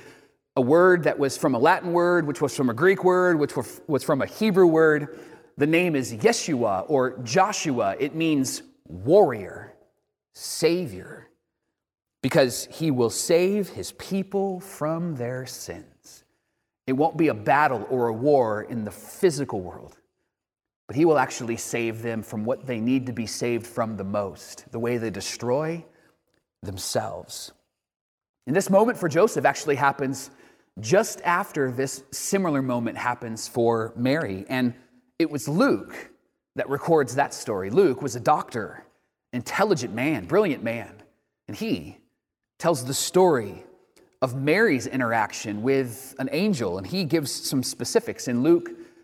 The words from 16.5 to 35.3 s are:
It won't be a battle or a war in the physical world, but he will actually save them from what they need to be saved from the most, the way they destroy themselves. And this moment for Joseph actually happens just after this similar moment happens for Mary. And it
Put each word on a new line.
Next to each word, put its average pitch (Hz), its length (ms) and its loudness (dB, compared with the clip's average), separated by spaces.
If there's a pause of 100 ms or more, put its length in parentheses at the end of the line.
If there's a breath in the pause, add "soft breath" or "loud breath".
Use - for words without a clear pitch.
It 135 80 -2
won't 151 240 0
be 156 120 4
a 127 40 0
battle 131 560 2
or 123 200 2
a 113 40 -2
war 117 480 2
in 110 240 -6
the 101 60 -8
physical 139 680 -2
world, - 360 -14 (880)
but 104 80 -8
he 143 80 4
will 160 140 6
actually 123 400 -2
save 113 440 -4
them 113 200 -6
from 107 240 -8
what 127 220 -4
they 123 120 -4
need 127 280 0
to 127 60 -8
be 113 120 -6
saved 120 400 -4
from 113 320 -4
the 95 60 -6
most, 98 680 -8
the 120 80 -6
way 120 180 -2
they 113 120 -2
destroy 151 720 -4 (800 soft breath)
themselves. 98 880 -8 (920)
And 127 100 -2
this - 140 0
moment 233 280 6
for 180 120 0
Joseph 160 360 2
actually 139 320 2
happens 135 520 -2 (520 soft breath)
just 180 400 2
after 165 500 0
this 123 400 -4
similar 175 500 -2
moment 120 360 -2
happens 120 500 -6
for 113 480 0
Mary. 120 540 -2
And 127 240 0 (440)
it 160 140 0